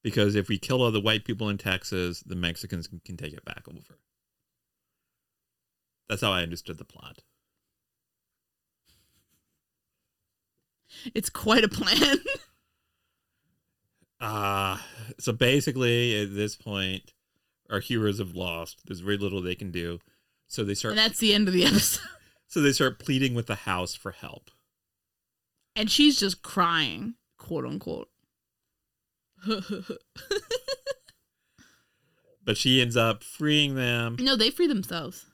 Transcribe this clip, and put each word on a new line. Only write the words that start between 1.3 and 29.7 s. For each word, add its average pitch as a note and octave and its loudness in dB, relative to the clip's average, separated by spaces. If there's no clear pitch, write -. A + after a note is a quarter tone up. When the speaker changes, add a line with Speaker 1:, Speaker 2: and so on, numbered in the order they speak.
Speaker 1:
in G2+ -2
Texas, F#2 -2
the F2+ -10
Mexicans F2 -6
can, E2+ -14
can F2+ -14
take D2+ -12
it D2 -18
back - -14
over. - -20
That's G2+ -4
how G#2 2
I F2+ 0
understood E2+ -8
the - -18
plot. - -20
Speaker 2:
It's - -2
quite A#3+ 4
a - 4
plan. - 2
<laughs> G#4+ -8
Speaker 1:
Uh, G2+ -2
so - -2
basically, A#2+ 2
at G2 -4
this G#2 -2
point, F#2+ -6
our G#2 -2
heroes G#2+ 0
have F#2 -6
lost. E2+ -8
There's F2+ -10
very G2 -2
little G2 -2
they F2+ -4
can G2 -8
do. E2+ -6
So - -6
they G2+ -2
start - -4
Speaker 2:
And G#3 0
that's A3 2
the G#3+ 4
end G#3 4
of F#3 0
the F3+ 4
episode. - 4
<laughs> - -16
Speaker 1:
So - 0
they C#3+ 6
start C3 2
pleading C3 0
with A#2 -2
the G#2 -2
house F2+ -4
for - -10
help. - -18
Speaker 2:
And G#3+ 0
she's D4 8
just G3 -2
crying, E3 0
quote C#3 -6
unquote. B2 -8
<laughs> G3 -2